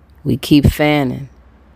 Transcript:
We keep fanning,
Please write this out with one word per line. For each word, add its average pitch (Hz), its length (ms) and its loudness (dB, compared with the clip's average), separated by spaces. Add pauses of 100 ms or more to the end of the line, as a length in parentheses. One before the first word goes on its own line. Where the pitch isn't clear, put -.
(260)
We 135 100 -2
keep 147 300 2
fanning, 139 640 -2 (460)